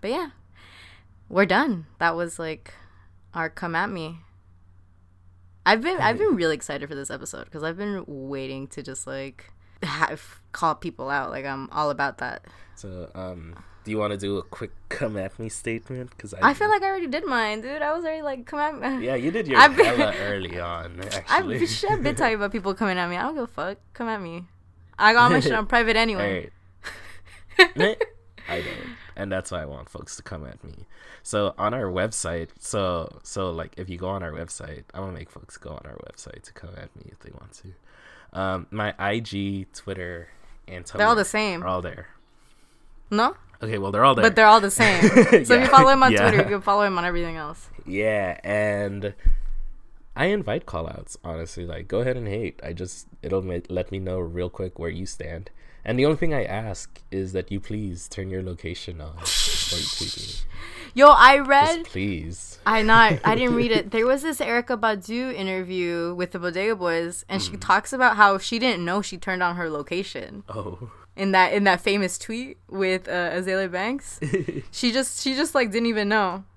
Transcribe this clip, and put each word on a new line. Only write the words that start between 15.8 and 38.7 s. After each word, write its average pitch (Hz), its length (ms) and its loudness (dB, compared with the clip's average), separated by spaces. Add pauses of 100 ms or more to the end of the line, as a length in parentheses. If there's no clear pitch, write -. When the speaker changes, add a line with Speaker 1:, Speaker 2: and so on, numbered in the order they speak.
Speaker 2:
'Cause 101 160 -14
I 208 160 2
Speaker 1:
I - 40 -2
feel 415 140 -2
Speaker 2:
do. 415 40 2
Speaker 1:
like 392 100 0
I 392 40 -4
already 381 220 -4
did 302 180 -6
mine, 226 340 -2
dude. 285 220 -8
I 294 100 -2
was 339 120 -6
already 320 180 -6
like, 269 240 -8
"Come 294 140 -6
at 302 140 -2 (240)
me." 113 80 -6
Speaker 2:
Yeah, 131 100 -2
you 131 140 -2
did 196 180 -2
your 131 100 4
Speaker 1:
I've 180 180 10
been 233 100 6 (120)
Speaker 2:
hella - 200 0
early 98 420 -6
on, 85 400 -8
Speaker 1:
<laughs> - 20 -8
I've, 101 120 -8
Speaker 2:
actually. 311 520 0
Speaker 1:
shit, 392 240 -4
I've 427 120 0
been 285 120 -2
talking 233 220 0
about 202 160 -4
people 196 220 -4
coming 190 240 -2
at 175 100 -2
me. 175 80 -6
I 185 60 -4
don't 277 120 -4
give 269 100 -6
a - 40 -10
fuck. 190 300 -8 (140)
Come 233 160 -8
at 220 120 -6
me. 175 240 -12 (540)
I 214 140 6
got 240 200 8
my - 80 4
shit - 120 2
on 220 140 0
Speaker 2:
<laughs> - 80 -2
Speaker 1:
private 226 220 4
anyway. 208 540 0 (1080)
Speaker 2:
All 370 80 12
right. - 320 0 (260)
Speaker 1:
<laughs> - 240 -20
Speaker 2:
I - 120 -6
don't. - 360 -10 (200)
And 98 140 -8
that's 95 200 -4
why 87 120 -6
I 73 40 -10
want 69 220 -14
folks - 280 -14
to - 60 -18
come 78 240 -12
at - 180 -18
me. - 220 -16 (360)
So 104 360 -2
on 104 160 0
our 127 100 -4
website, 90 640 -4 (100)
so, 92 640 -4
so, 95 280 -6
like, 82 260 -10
if 92 120 -10
you 87 100 -10
go 90 100 -6
on 95 140 -6
our 82 100 -8
website, 80 520 -12 (100)
I'm 95 80 -10
gonna 95 100 -10
make 80 180 -14
folks - 280 -20
go - 120 -16
on 76 140 -14
our 67 120 -16 (140)
website - 320 -20
to - 100 -20
come 87 240 -18
at 92 200 -18
me - 160 -20
if - 80 -20
they - 120 -20
want - 220 -20
to. - 840 -18
Um, 95 320 -4